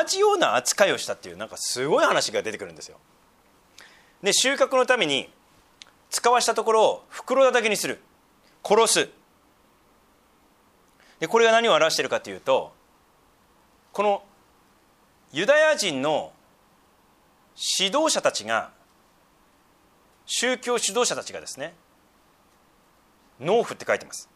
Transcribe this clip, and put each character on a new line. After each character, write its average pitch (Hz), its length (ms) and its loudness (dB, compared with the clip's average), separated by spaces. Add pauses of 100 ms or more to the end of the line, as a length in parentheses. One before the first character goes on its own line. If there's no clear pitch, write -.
じ 381 160 -4
よ 415 120 4
う 403 60 0
な 135 160 2
扱 127 320 0
い 170 60 0
を 120 60 -2
し - 80 -8
た」 104 80 -6
っ - 20 -14
て 92 140 -18
い - 20 -14
う、 85 60 -16
な 110 80 -10
ん - 20 -16
か - 80 -16
す - 320 -6
ご 247 140 2
い - 20 2
話 160 260 0
が 104 120 -2
出 107 100 -8
て 104 60 -12
く 101 80 -12
る 85 60 -18
ん 80 40 -20
で 76 60 -20
す - 60 -20
よ。 - 100 -20 (1200)
で、 190 120 0
収 269 200 2
穫 262 220 0
の - 80 4
た 254 140 2
め 185 80 2
に 139 260 -4 (800)
使 - 200 0
わ 247 120 4
し - 40 -2
た 226 80 0
と 220 100 -2
こ 220 80 0
ろ 220 120 4
を 117 240 0
袋 - 380 0
叩 233 200 2
き 220 40 2
に 196 60 0
す 165 120 -4
る、 117 140 -8 (600)
殺 220 240 4
す。 170 220 2 (2000)
で、 160 60 -4
こ 226 140 0
れ 226 60 6
が 226 60 6
何 226 160 4
を 185 60 6
表 156 160 4
し - 60 -4
て 156 60 -2
い - 20 0
る 127 40 -6
か 117 120 -2
と 107 100 -14
い 95 60 -10
う 92 40 -16
と、 131 320 0 (1200)
こ 202 100 -4
の 202 200 0 (1080)
ユ 160 140 -4
ダ 285 100 4
ヤ 311 200 4
人 175 240 -4
の 139 320 -2 (1500)
指 190 180 0
導 311 160 2
者 208 100 -2
た 135 100 2
ち - 120 -8
が、 110 260 -4 (1600)
宗 247 320 -2
教 247 160 -4
指 214 160 -2
導 233 160 0
者 160 100 -2
た 113 80 -10
ち - 80 -14
が 90 80 -10
で 76 60 -18
す - 120 -14
ね、 160 160 -12 (1700)
農 185 200 0
夫 - 140 -6
っ - 20 -16
て 120 100 -14
書 113 80 2
い 98 40 -2
て - 80 -12
ま - 60 -20
す。 - 240 -18